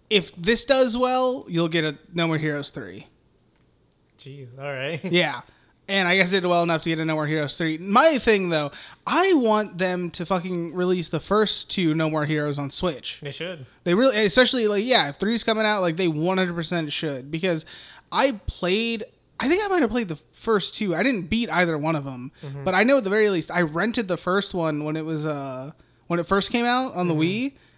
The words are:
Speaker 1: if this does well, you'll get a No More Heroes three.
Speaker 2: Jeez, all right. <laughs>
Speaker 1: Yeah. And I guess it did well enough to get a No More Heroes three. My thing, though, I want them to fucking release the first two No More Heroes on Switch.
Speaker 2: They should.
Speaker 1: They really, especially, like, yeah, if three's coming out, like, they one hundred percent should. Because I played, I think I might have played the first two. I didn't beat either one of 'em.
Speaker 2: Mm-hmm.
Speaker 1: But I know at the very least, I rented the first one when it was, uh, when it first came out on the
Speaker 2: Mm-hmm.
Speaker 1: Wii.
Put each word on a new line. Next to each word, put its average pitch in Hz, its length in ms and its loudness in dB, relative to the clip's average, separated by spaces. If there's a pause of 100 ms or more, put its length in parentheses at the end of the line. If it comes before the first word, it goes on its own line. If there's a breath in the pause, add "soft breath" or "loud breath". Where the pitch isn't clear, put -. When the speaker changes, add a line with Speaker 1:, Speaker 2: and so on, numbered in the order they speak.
(120)
Speaker 1:
if 202 240 0
this 214 300 0
does 262 300 2
well, 254 540 0
you'll 170 180 0
get 160 160 0
a 151 140 -4 (160)
No 170 140 0
More 160 100 0
Heroes 147 320 -4
three. 101 380 -14 (1120)
Speaker 2:
Jeez, 135 300 -18 (100)
all 143 120 -8
right. 139 320 -6
<laughs> 185 80 -4
Speaker 1:
Yeah. 170 300 0 (460 soft breath)
And 196 200 2
I 180 100 4
guess 180 120 4
it 190 120 2
did 180 60 0
well 175 160 4
enough 165 180 0
to 165 80 -4
get 160 80 0
a 160 80 -2
No 160 80 0
More 151 140 -2
Heroes 151 320 -2
three. 160 180 -2
My 247 400 4
thing, 202 320 2
though, 151 220 0 (340 loud breath)
I 349 280 4
want 214 440 2
them 180 340 -2
to 175 140 -6
fucking 175 480 -2
release 180 360 0
the 160 100 -2
first - 500 0
two 165 240 2
No 160 160 0
More 156 160 0
Heroes 147 320 -2
on 139 140 -6
Switch. - 500 -6
Speaker 2:
They 147 80 -10
should. 160 380 -12 (160 soft breath)
Speaker 1:
They 175 100 2
really, 220 320 4
especially, 240 420 4
like, 208 160 0
yeah, 214 260 4
if 139 80 -10
three's 220 260 0
coming 220 200 2
out, 214 200 2
like, 165 120 0
they 180 120 0
one 165 320 0
hundred 180 160 0
percent 160 360 -4
should. 139 380 -6
Because 160 360 -2 (460 loud breath)
I 226 360 0
played, 220 580 -2 (340)
I 226 80 -2
think 370 160 2
I 403 40 -4
might 359 160 2
have 208 80 0
played 233 160 -2
the 156 100 -8 (140)
first - 420 -2
two. 185 220 -2
I 202 80 0
didn't 208 260 0
beat 233 220 -2
either 170 260 2
one 156 180 0
of 139 120 -4
'em. 127 240 -12 (100)
Speaker 2:
Mm-hmm. 139 220 -10
Speaker 1:
But 185 100 -2
I 185 100 4
know 269 140 4
at 240 60 2
the 190 80 -2
very 214 180 4
least, 170 220 -2
I 175 100 2
rented 185 460 0
the 175 100 -2
first 190 380 -2
one 156 300 -2
when 156 100 -4
it 156 100 -4
was, 156 220 -4
uh, 139 420 -8 (380 soft breath)
when 170 120 0
it 165 60 -2
first 196 260 2
came 240 140 2
out 254 300 0
on 180 120 0
the 165 60 2
Speaker 2:
Mm-hmm. 156 80 2
Speaker 1:
Wii. 220 320 0 (240 soft breath)